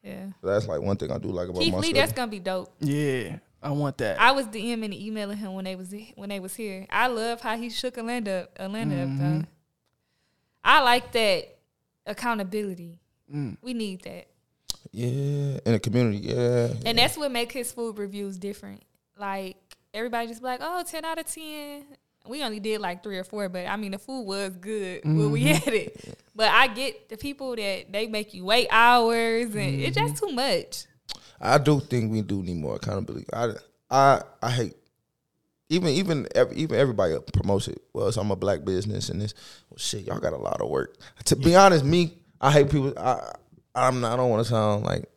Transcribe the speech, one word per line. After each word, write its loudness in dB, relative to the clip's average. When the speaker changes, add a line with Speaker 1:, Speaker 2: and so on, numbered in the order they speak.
Speaker 1:
Yeah. -14
Speaker 2:
That's, 0
like, -4
one 0
thing -6
I -4
do -6
like -4
about -4
Speaker 1:
Keith 0
Speaker 2:
my -2
Speaker 1:
Lee, -2
Speaker 2:
schedule. 2
Speaker 1:
that's -2
gonna -6
be -10
dope. -6
Speaker 3:
Yeah, -2
I -8
want -2
that. -2
Speaker 1:
I 8
was 0
D -6
Ming -6
and -8
emailing -8
him -8
when -8
they -8
was, -12
when -12
they -6
was -10
here. -10
I 2
love -2
how -4
he -8
shook -6
Atlanta, -4
Atlanta -4
up, -2
Speaker 3:
Mm-hmm. 0
Speaker 1:
though. -4
I 8
like 4
that 0
accountability. -6
Speaker 3:
Mm. -4
Speaker 1:
We -8
need -6
that. -16
Speaker 2:
Yeah, -4
in 2
the 2
community, 2
yeah, 0
Speaker 1:
And -6
Speaker 2:
yeah. 0
Speaker 1:
that's 2
what -4
make -4
his -8
food -8
reviews -8
different. -12
Like, -8
everybody -4
just -14
be -10
like, -6
"Oh, -4
ten -8
out -4
of -8
ten." -12
We -8
only -4
did, -2
like, -6
three -6
or -6
four, -6
but, -8
I -4
mean, -8
the -8
food -10
was -6
good -8
when 4
we 2
Speaker 3:
Mm-hmm. 6
Speaker 1:
had 0
it. -6
But 2
I 8
get -6
the -12
people -8
that -4
they -2
make -6
you -12
wait 4
hours, 6
and -2
it's -2
just 2
Speaker 3:
Mm-hmm. -2
Speaker 1:
too -4
much. -2
Speaker 2:
I 6
do 6
think 0
we 0
do -2
need -4
more -4
accountability. -6
I, 0
I, 8
I 0
hate -2
even, 2
even 0
ev-, 4
even -2
everybody 2
promotes 2
it. -10
"Well, 0
it's, 0
I'm 0
a 0
black 0
business -2
and -4
this." -6
Well, -20
shit, -6
y'all -4
got -2
a -6
lot -4
of -2
work. -2
To 4
be 4
honest, 8
me, 4
I 6
hate 8
people. 2
I, -2
I'm 2
not, 2
I 0
don't 2
wanna 2
sound 2
like -2